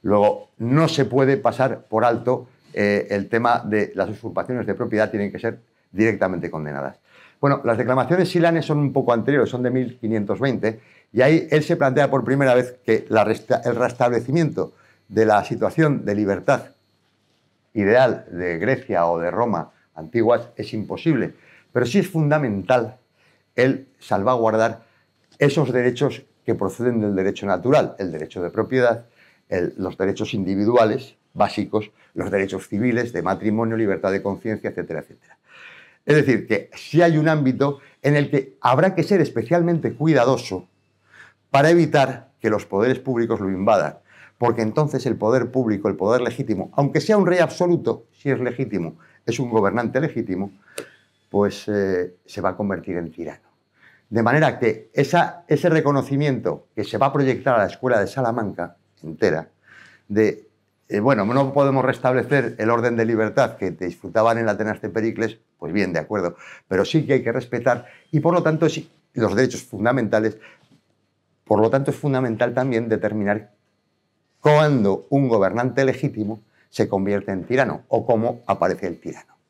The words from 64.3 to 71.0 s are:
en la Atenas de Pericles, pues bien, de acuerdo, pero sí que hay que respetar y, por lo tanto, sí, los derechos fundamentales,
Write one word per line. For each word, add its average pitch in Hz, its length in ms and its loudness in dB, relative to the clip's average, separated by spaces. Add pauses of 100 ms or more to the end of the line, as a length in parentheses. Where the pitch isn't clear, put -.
en 113 80 -2
la 104 60 0
Atenas 104 300 -4
de 110 80 -8
Pericles, 110 480 -4 (200)
pues 80 140 -10
bien, 92 200 0
de 82 60 -2
acuerdo, 87 380 -4 (320)
pero 95 160 2
sí 151 220 0
que 131 80 2
hay 127 80 2
que 117 100 -4
respetar 120 540 -2 (260)
y, 151 80 2
por 165 140 2
lo 175 80 2
tanto, 156 260 2
sí, - 220 -6 (240)
los 104 200 0
derechos 120 280 0
fundamentales, 110 760 0 (1080)